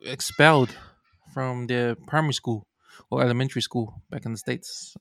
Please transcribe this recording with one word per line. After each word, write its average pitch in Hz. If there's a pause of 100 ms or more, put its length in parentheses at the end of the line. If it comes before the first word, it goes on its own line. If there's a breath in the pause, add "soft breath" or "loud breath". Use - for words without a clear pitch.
expelled 139 (600 loud breath)
from 127
their 120
primary 151
school 113 (440 soft breath)
or 131
elementary 127
school 113
back -
in 117
the 107
States -